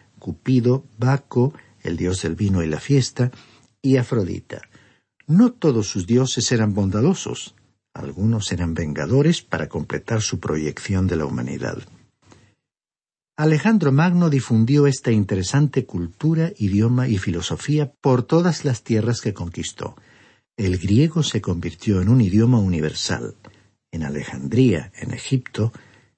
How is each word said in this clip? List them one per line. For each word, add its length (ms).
Cupido, 640
Baco, 540
el 160
dios 240
del 140
vino 280
y 40
la 120
fiesta, 520
y 160
Afrodita. 640
No 260
todos 380
sus 160
dioses 460
eran 240
bondadosos. 800
Algunos 560
eran 240
vengadores 640
para 260
completar 540
su 180
proyección 680
de 80
la 100
humanidad. 540
Alejandro 540
Magno 380
difundió 580
esta 240
interesante 720
cultura, 720
idioma 500
y 100
filosofía 840
por 240
todas 400
las 200
tierras 360
que 140
conquistó. 600
El 220
griego 440
se 200
convirtió 600
en 60
un 140
idioma 380
universal. 760
En 120
Alejandría, 920
en 160
Egipto, 600